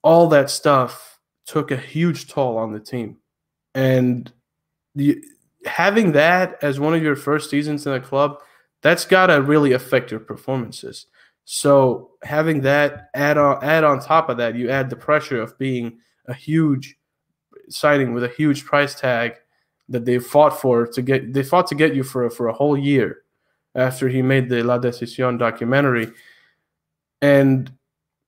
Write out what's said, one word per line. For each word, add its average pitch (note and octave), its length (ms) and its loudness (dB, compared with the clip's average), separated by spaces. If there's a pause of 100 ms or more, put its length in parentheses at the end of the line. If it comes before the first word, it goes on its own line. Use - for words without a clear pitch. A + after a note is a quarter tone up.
All E3 280 6
that C#3 200 4
stuff - 680 -2 (260)
took D3 260 -4
a C3+ 60 -4
huge E3 500 -4
toll B2 300 -2
on A2 140 -4
the G#2+ 80 -10
team. A#2+ 380 -10 (580)
And B2+ 560 0 (640)
the, C#3+ 260 0 (440)
having G3+ 480 0
that E3+ 480 2
as C#3 180 -4
one D3+ 140 0
of E3 100 0
your D3+ 120 0
first D3 340 -4
seasons D3 360 -4
in C#3 80 -4
the C3 60 -4
club, C#3 400 -4 (420)
that's E3 240 0
gotta F3+ 360 4
really C#3+ 320 4
affect B2+ 380 -2
your A2 80 -8
performances. - 880 -10 (380)
So C3+ 680 2 (100)
having D#3 400 -2
that C#3+ 520 0
add D3 240 0
on, C#3+ 260 2
add D#3 200 2
on C#3+ 160 2
top D#3 300 0
of A#2+ 80 -4
that, A#2 180 -2
you A#2+ 140 -4
add C3+ 200 -2
the B2 60 -12
pressure C#3+ 460 -2
of A#2 160 -12
being B2 420 -6 (280)
a B2+ 60 -8
huge D3 640 -2 (720)
signing C#3 440 0
with B2 100 -4
a A#2+ 60 -4
huge C#3+ 360 -2
price C#3+ 300 0
tag A#2+ 400 -2 (540)
that A#2+ 160 -6
they B2 140 2
fought D3 420 2
for A#2 260 2
to A#2+ 140 -6
get, C3 320 -2
they C#3 100 -2
fought F3 240 0
to D3+ 80 -6
get D3 200 2
you C3+ 80 0
for, B2+ 260 -4
for A#2+ 180 -6
a A2+ 60 -2
whole C#3+ 240 0
year C#3 460 0 (520)
after C3 320 -2
he B2+ 140 -2
made C3 280 0
the A#2+ 140 -2
La B2 160 0
Decisión A#2+ 580 -4
documentary. A#2+ 720 0 (1120)
And C#3 500 2 (560)